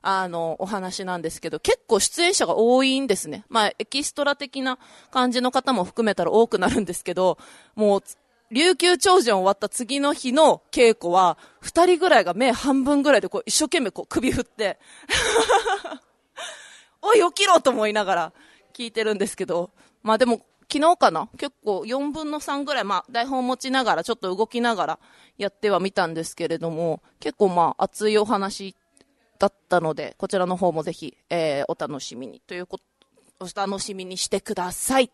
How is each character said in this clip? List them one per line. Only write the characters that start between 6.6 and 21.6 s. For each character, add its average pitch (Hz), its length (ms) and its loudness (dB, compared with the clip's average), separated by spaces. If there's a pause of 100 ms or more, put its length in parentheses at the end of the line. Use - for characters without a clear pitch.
る 240 100 0
ん 196 60 -2
で 175 80 -8
す - 100 -10
け 180 100 -6
ど、 180 240 2 (380)
も 208 220 2
う、 - 60 -4 (480)
琉 320 260 4
球 349 200 4
超 370 220 4
人 226 160 2
終 185 100 -2
わ 196 60 4
っ - 80 -2
た 208 80 -4
次 254 320 -6
の 285 140 0
日 254 180 -6
の 277 300 4 (100)
稽 226 260 4
古 175 140 -4
は、 180 260 4 (220)
二 - 260 2
人 359 140 4
ぐ 359 80 2
ら 277 140 6
い - 20 0
が 175 100 -2
目 240 200 0
半 262 320 0
分 285 160 2
ぐ 285 100 2
ら 240 60 6
い 196 40 4
で 185 60 -8
こ 196 120 -6
う、 - 60 -8
一 208 80 -6
生 311 120 0
懸 311 160 -2
命 208 100 -4
こ - 120 -12
う、 - 40 -10
首 - 240 -2
振 - 100 -2
っ - 40 -6
て、 - 340 -6 (280)
<laughs> 427 1200 -2 (720)
「お 427 120 4
い、 415 60 8 (120)
起 392 100 0
き - 20 4
ろ！」 359 140 6
と 277 100 4
思 220 160 0
い 208 60 0
な 208 140 0
が 185 100 0
ら 165 180 -2 (400)
聞 240 120 -10
い 226 80 -12
て 220 100 -2
る 214 100 0
ん 202 40 -2
で 196 100 -2
す - 80 -10
け 190 100 -6
ど、 170 260 -4 (320)
ま 220 100 2
あ、 220 40 2
で 247 80 4
も、 233 200 -2 (260)
昨 285 100 0
日 339 160 6
か 214 140 4
な？ 165 260 -4
結 285 160 -8 (100)